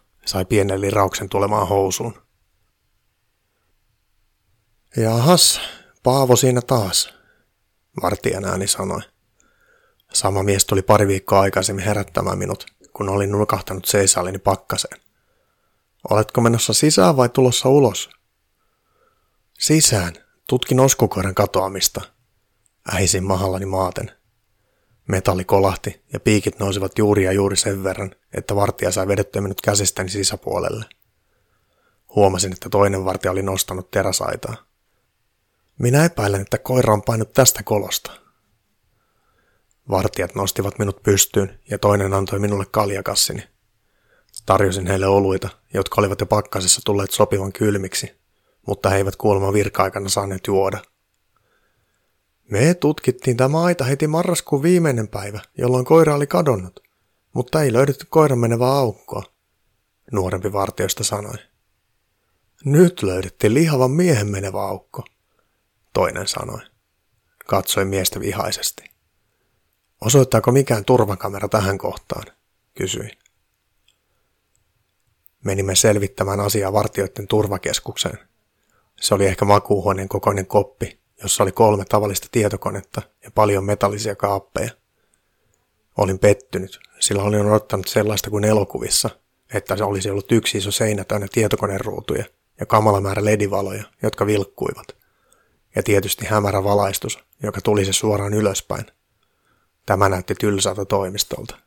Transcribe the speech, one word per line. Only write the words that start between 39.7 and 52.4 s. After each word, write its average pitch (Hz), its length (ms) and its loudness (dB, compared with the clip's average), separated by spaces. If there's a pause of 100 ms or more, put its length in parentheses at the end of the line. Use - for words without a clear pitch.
Vartijat 95 460 -2
nostivat 98 440 -4
minut 101 240 -4
pystyyn 98 560 0 (100)
ja 101 100 -6
toinen 101 340 2
antoi 98 260 -2
minulle 101 260 -2
kaljakassini. - 800 -2 (1000)
Tarjosin 95 420 2
heille 98 200 0
oluita, 95 420 2 (240)
jotka 98 280 0
olivat 101 180 0
jo 104 60 -2
pakkasessa 101 600 0
tulleet 101 260 -2
sopivan 98 420 0
kylmiksi, 101 640 -4 (500)
mutta 98 220 0
he 98 80 4
eivät 98 180 0
kuulemma 98 380 2
virka-aikana 98 560 0
saaneet 98 380 -4
juoda. 95 320 2 (1700)